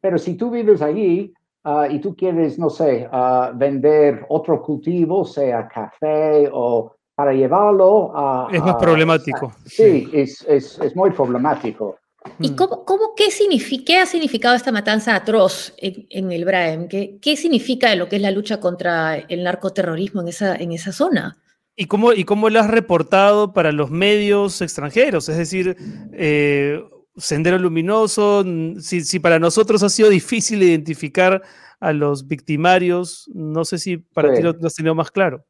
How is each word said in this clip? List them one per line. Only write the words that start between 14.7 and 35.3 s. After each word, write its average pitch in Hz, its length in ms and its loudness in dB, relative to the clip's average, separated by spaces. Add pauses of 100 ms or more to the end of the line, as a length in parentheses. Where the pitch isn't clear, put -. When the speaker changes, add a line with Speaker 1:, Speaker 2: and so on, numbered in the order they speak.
Speaker 3:
matanza 214 420 0
atroz 220 640 0
en, - 320 -10
en 190 220 -6
el 170 120 -4
Braem? 170 440 -2
¿Qué, 196 340 -8
qué 294 140 0
significa 254 580 0
lo 175 140 -2
que 202 80 -4
es 202 60 -2
la 202 100 0
lucha 208 280 -4
contra 170 560 -2
el 180 280 -8
narcoterrorismo 185 800 -4
en 170 60 -8
esa, 185 280 -4
en 170 160 -8
esa 165 200 -10
zona? 285 440 -2 (400)
Speaker 2:
¿Y 185 100 -6
cómo, 220 260 2
y 196 120 0
cómo 208 260 0
lo 220 100 4
has 214 100 2
reportado 202 840 2
para 160 200 2
los 147 180 -2
medios 202 720 0
extranjeros? 170 680 -2
Es 160 80 -4
decir, 180 400 -4 (360)
eh, 147 680 0 (360)
Sendero 170 420 0
Luminoso, 202 840 0
n-, 170 400 -4
si, 175 220 -6
si 180 180 -4
para 165 180 4
nosotros 202 440 2
ha 208 60 2
sido 214 200 4
difícil 208 540 2
identificar 170 800 2 (360)
a 160 140 -2
los 143 340 -2
victimarios, 175 1080 0
no 160 300 -4
sé 175 140 -6
si 175 200 -6
para 151 320 0
ti 127 80 4
Speaker 1:
Sí. 165 40 2
Speaker 2:
lo, 170 100 0
lo 165 140 -6
has 156 80 -4
tenido 160 200 -2
más 160 160 -2
claro. 170 400 -2